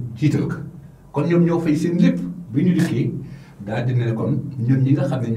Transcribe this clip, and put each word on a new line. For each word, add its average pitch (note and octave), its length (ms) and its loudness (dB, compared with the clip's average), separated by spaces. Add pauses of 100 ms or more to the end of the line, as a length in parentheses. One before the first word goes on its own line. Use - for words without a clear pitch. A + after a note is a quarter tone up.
(180)
jiital - 300 2
ko. - 80 -4 (580)
Kon D3 140 -2
ñoom E3+ 180 4
ñoo E3 140 2
fay D3+ 160 0
seen F3 220 0
lépp - 220 4 (320)
bi C#3 140 0
ñu F3+ 80 4
dikkee - 400 0 (520)
daal B2 200 -4
di B2+ 80 0
ne A#2+ 200 0
kon - 240 -2 (220)
ñun C3 240 2
ñi C#3 80 4
nga - 160 4
xam A#2+ 140 -2
ne A2+ 160 -4